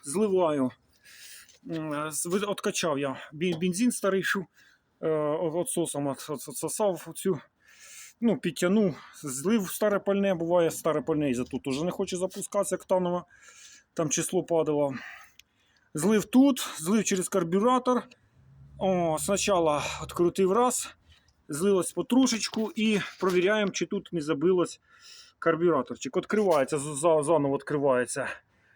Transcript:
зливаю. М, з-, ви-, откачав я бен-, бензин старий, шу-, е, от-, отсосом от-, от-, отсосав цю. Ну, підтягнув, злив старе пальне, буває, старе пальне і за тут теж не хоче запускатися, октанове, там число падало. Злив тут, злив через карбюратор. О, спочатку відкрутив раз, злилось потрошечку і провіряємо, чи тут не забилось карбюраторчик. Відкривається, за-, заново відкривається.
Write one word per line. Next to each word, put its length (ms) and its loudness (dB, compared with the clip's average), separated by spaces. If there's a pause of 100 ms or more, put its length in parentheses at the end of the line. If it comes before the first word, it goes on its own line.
зливаю. 640 2 (1000)
М, 420 -6
з-, 140 -6
ви-, 140 -2
откачав 580 -2
я 180 -4 (160)
бен-, 260 -2
бензин 340 0
старий, 300 0
шу-, 240 -4 (560)
е, 80 -2
от-, 440 0
отсосом 520 -2
от-, 240 -6
от-, 180 -8
отсосав 640 -4
цю. 260 -2 (800)
Ну, 140 2
підтягнув, 600 0 (260)
злив 480 -2
старе 280 0
пальне, 360 2
буває, 360 2
старе 320 -2
пальне 280 0
і 40 0
за 100 -2
тут 180 -6
теж 200 -2
не 80 0
хоче 260 -4
запускатися, 600 -4
октанове, 460 -2 (720)
там 160 -2
число 320 -2
падало. 520 0 (1000)
Злив 300 2
тут, 440 4 (100)
злив 260 0
через 240 -2
карбюратор. 760 2 (760)
О, 420 2
спочатку 600 2 (220)
відкрутив 500 2
раз, 440 0 (520)
злилось 440 0
потрошечку 840 0
і 240 2 (200)
провіряємо, 500 2
чи 160 -4
тут 260 -6
не 80 -2
забилось 600 0 (580)
карбюраторчик. 800 0
Відкривається, 640 2
за-, 440 2
заново 340 2
відкривається. 720 -2 (480)